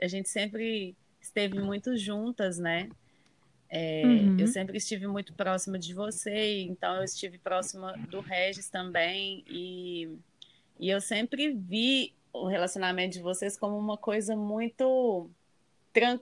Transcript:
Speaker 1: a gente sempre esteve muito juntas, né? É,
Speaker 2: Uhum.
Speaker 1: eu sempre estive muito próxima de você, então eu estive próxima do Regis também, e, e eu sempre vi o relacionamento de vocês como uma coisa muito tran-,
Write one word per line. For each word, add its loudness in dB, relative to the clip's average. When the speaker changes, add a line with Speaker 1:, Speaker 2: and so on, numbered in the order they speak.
Speaker 1:
a 0
gente -4
sempre -4
esteve 0
muito 0
juntas, -2
né? 0
É, 0
Speaker 2:
Uhum. 8
Speaker 1:
eu 6
sempre 0
estive -4
muito -6
próxima 0
de -8
você, -2
então -2
eu 0
estive -6
próxima -2
do -6
Regis -2
também, 0
e, -8
e 0
eu 2
sempre 0
vi 2
o -4
relacionamento 0
de -10
vocês -2
como -2
uma -2
coisa -2
muito 2
tran-, 6